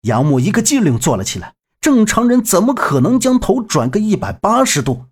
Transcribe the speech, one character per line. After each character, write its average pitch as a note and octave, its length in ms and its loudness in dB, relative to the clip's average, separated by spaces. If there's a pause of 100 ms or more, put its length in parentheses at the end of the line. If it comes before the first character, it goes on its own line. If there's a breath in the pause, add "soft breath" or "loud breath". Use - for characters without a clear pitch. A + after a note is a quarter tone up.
杨 A#2 240 0
木 C#3+ 140 2
一 B2 120 0
个 A#3 100 0
机 C#4 180 0
灵 C#3+ 200 0
坐 C3 160 0
了 F#2+ 80 -6
起 - 160 -8
来， - 160 -16 (240)
正 B3+ 260 2
常 A#3+ 220 0
人 A#3+ 160 2
怎 F3 180 2
么 B3+ 140 0
可 C#3 240 0
能 F#3 180 2
将 B3+ 220 0
头 B3+ 240 0
转 C3 260 -2
个 D#3+ 100 -2
一 G#3+ 180 0
百 G2+ 160 -6
八 A#3 320 0
十 B3 160 -2
度？ C3 300 -4